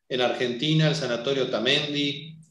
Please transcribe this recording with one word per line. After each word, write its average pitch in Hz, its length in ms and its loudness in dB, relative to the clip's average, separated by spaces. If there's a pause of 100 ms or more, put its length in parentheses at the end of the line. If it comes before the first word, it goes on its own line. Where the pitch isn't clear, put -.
en - 120 -2
Argentina, 147 640 2
el 139 80 2
Sanatorio 127 540 -2
Tamendi, 143 920 -2 (120)